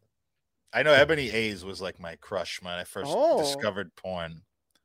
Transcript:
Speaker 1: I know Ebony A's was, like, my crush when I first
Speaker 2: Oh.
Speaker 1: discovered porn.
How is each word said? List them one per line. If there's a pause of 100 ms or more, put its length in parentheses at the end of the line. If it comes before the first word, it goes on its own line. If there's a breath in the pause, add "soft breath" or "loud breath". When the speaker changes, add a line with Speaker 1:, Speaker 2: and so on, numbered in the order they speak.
(720)
Speaker 1:
I
know
Ebony
A's
was,
like,
my
crush
when
I
first
Speaker 2:
Oh.
Speaker 1:
discovered
porn. (440)